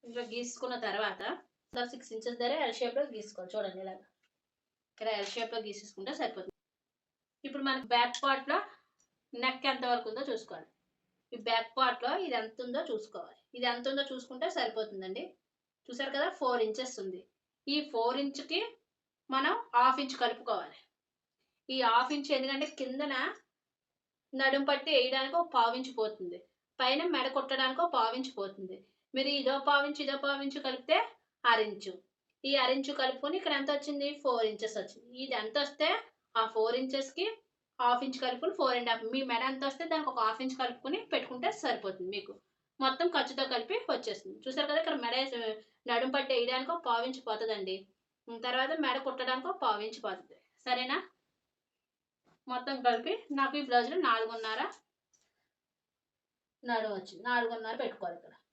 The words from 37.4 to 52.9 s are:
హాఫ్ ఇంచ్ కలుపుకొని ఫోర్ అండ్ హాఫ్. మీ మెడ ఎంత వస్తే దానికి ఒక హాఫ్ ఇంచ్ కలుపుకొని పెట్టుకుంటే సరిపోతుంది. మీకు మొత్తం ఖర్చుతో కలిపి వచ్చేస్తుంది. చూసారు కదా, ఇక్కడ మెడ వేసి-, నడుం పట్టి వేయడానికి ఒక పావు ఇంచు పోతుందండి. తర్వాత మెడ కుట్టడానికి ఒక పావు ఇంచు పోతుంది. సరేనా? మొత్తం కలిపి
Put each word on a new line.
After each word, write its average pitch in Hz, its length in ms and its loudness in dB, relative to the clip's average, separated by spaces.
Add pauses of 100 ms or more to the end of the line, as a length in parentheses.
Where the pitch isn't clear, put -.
హాఫ్ 247 240 6
ఇంచ్ 262 160 -6
కలుపుకొని 254 360 0
ఫోర్ 247 200 4
అండ్ 240 140 0
హాఫ్. 226 120 -2 (100)
మీ 269 60 2 (100)
మెడ 262 200 2
ఎంత 262 180 -4
వస్తే 302 240 -6
దానికి 302 200 0
ఒక 247 140 0
హాఫ్ 226 180 0
ఇంచ్ 262 160 -4
కలుపుకొని 262 380 -2 (140)
పెట్టుకుంటే 262 380 0 (120)
సరిపోతుంది. 190 540 -2
మీకు - 160 -8 (480)
మొత్తం 269 340 4
ఖర్చుతో 269 380 2
కలిపి 247 240 0 (160)
వచ్చేస్తుంది. - 520 -4
చూసారు 269 260 0
కదా, 302 120 4
ఇక్కడ 320 220 0
మెడ 240 160 0
వేసి-, 233 360 -2 (340)
నడుం 254 240 4
పట్టి 269 200 2
వేయడానికి 254 400 2
ఒక 339 140 -4
పావు 233 200 4
ఇంచు 262 200 -6
పోతుందండి. 214 480 -2 (680)
తర్వాత 262 260 0 (120)
మెడ 262 120 2 (100)
కుట్టడానికి 254 440 -2
ఒక 381 140 -4
పావు 214 240 2
ఇంచు 220 180 -12
పోతుంది. - 300 -8 (300)
సరేనా? 254 320 0 (1500)
మొత్తం 254 240 -2 (100)
కలిపి 247 260 2 (260)